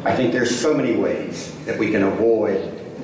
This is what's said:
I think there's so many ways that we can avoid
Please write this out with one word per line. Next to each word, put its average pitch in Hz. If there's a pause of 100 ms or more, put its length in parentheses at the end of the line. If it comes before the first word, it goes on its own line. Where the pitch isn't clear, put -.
I -
think 127
there's 127
so 156
many 120
ways -
that 104
we 107
can 101
avoid 104 (440)